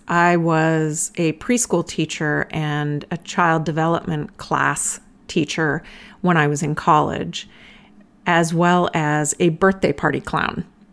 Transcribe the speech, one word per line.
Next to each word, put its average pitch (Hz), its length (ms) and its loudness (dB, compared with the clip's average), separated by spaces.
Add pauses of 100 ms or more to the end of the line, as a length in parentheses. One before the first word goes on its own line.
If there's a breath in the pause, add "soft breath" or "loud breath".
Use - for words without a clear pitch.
I 175 280 4
was 160 800 0
a 160 180 0
preschool 180 520 -2
teacher 151 640 -4
and 147 600 -4
a 170 60 -6
child 165 480 0
development 160 720 -2
class - 640 -2 (260)
teacher 160 560 -2 (380 loud breath)
when 180 160 2
I 147 120 4
was 147 140 -2
in 151 120 -2
college, 160 760 0 (800 loud breath)
as 170 260 2
well 175 400 4
as 151 480 0
a 175 80 4
birthday 190 440 2
party 139 280 -2
clown. - 460 -4 (260)